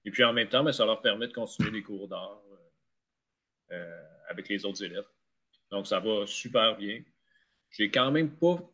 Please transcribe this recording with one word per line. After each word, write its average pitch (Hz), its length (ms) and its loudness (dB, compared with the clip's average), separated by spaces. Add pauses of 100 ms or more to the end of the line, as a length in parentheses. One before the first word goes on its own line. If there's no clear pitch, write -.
Et 104 60 -8
puis 123 140 4
en 117 100 6
même 113 140 0
temps, 131 140 4
ben, 151 100 2
ça 113 120 2
leur 110 160 2
permet 113 260 0
de - 60 -8
continuer 117 380 -2
les 107 120 -6
cours 98 240 -10
d'art, 95 360 -10 (1300)
euh, 87 40 -10
euh, 85 260 -12 (260)
avec 90 220 -10
les 101 160 -4
autres 98 180 -8
élèves. 87 240 -8 (640)
Donc, 98 160 -4
ça 98 140 2
va 104 260 0
super 113 500 2
bien. 104 260 -8 (680)
J'ai 104 200 0
quand 131 220 4
même 156 180 2
pas 170 260 2 (180)